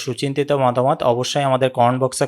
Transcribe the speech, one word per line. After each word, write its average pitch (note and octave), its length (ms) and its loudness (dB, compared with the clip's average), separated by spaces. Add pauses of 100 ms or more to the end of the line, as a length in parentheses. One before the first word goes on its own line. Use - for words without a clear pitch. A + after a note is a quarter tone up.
সুচিন্তিত C#3 480 -4
মতামত C3 500 2
অবশ্যই B2+ 460 0
আমাদের C3 280 2
কমেন্ট B2 260 4
বক্সে C3 260 -2